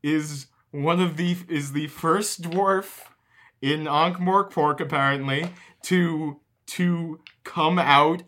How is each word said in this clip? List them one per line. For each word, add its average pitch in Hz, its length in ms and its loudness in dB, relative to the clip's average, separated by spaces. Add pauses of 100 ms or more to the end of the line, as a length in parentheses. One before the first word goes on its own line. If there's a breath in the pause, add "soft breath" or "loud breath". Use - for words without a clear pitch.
is 151 440 -4 (240)
one 160 300 0
of 170 180 0
the, 175 180 0 (120)
is 143 240 -6
the 147 160 -4
first 180 540 -2
dwarf 190 580 -2 (600 soft breath)
in 151 280 -2
Ankh-Morpork, 175 920 2
apparently, 139 680 0 (340 soft breath)
to, 156 580 0 (280)
to 170 520 -2 (240)
come 170 340 0
out 151 500 6